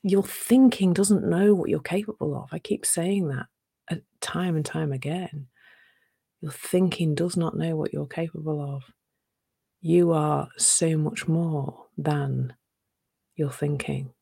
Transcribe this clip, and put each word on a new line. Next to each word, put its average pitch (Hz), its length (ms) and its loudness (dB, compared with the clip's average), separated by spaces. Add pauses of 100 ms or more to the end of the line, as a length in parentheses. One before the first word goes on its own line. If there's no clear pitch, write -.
Your 196 200 2
thinking 233 680 4
doesn't 196 340 4
know 196 280 6
what 175 140 -2
you're 151 100 0
capable 190 560 -4
of. 135 160 -10
I 160 80 -8
keep - 260 -4
saying 180 440 0
that, 127 180 -6 (440)
uh, 165 40 -2 (260)
time 175 340 -2
and 151 100 -2
time 160 260 -4
again. 147 560 -6 (960)
Your 151 100 -8
thinking 175 640 0
does 175 200 -2
not 160 220 0
know 160 180 -2
what 156 180 -4
you're 147 140 -4
capable 156 540 -6
of. 139 300 -10 (920)
You 170 300 4
are 151 460 2
so 160 400 2
much 151 300 -2
more 160 580 -2 (120)
than 139 560 -2 (840)
your 143 160 -2
thinking. 139 600 -4 (100)